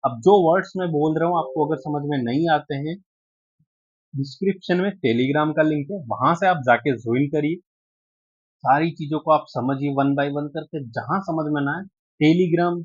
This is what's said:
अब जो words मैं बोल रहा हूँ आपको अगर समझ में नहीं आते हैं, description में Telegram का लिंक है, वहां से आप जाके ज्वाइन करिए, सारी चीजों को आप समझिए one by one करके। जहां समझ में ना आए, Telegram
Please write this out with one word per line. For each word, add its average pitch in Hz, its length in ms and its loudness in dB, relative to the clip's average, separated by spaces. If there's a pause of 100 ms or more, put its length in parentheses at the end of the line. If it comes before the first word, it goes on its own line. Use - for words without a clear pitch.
अब 120 180 -2
जो 185 120 8 (120)
words 180 320 2
मैं 185 140 -2
बोल 156 280 0
रहा 165 100 2
हूँ 175 80 0
आपको 151 300 -2
अगर 156 140 -2
समझ 147 240 -6
में 143 180 -2
नहीं 139 280 0
आते 147 260 -2
हैं, 156 180 -6 (1160)
description 180 680 -2
में 196 160 0
Telegram 135 580 2
का 156 80 4
लिंक 151 280 -2
है, 202 60 -6 (100)
वहां 127 280 0
से 185 120 0
आप 180 180 4
जाके 123 320 4
ज्वाइन 123 320 0
करिए, 151 260 -2 (1080)
सारी 147 300 2
चीजों 151 260 -6
को 156 140 0
आप 151 160 2
समझिए 135 440 -2
one 139 240 2
by 143 160 0
one 147 180 -6
करके। 143 380 -10
जहां 127 340 -4
समझ 160 300 -4
में 143 80 0
ना 143 160 -2
आए, 196 80 -12 (340)
Telegram 175 640 4